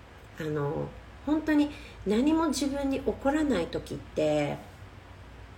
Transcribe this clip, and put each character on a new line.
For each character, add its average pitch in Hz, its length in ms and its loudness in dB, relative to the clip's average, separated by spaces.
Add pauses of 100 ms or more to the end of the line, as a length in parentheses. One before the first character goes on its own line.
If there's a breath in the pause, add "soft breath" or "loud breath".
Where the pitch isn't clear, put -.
(400)
あ 165 40 -6
の、 147 440 0 (380)
本 302 160 4
当 311 120 2
に 294 160 6 (380 loud breath)
何 247 260 4
も 330 140 4
自 277 200 0
分 277 220 0
に 269 120 0
起 214 100 0
こ - 180 2
ら 311 140 2
な 233 180 2
い 156 60 0
時 - 280 -6
っ - 20 -8
て、 147 600 2 (1000)